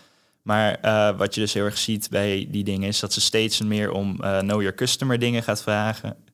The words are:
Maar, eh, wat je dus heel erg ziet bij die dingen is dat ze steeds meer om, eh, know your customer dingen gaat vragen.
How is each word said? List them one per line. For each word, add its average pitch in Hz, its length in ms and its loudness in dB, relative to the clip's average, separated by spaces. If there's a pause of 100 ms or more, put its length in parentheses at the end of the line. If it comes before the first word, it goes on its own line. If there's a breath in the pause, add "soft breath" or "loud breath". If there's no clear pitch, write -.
(420 soft breath)
Maar, 107 400 2
eh, 107 360 4
wat 98 180 0
je 110 60 -2
dus 104 120 0
heel 101 120 0
erg 101 120 -4
ziet 107 320 -4
bij 101 420 0
die 101 120 -2
dingen 98 240 -2
is 104 120 -2
dat 101 140 -4
ze - 80 0
steeds 110 400 2
meer 107 300 0
om, 98 300 -4
eh, 98 180 0
know 101 220 0
your 95 140 0
customer 127 440 0
dingen 120 240 0
gaat 107 180 -2
vragen. 107 540 -2 (180)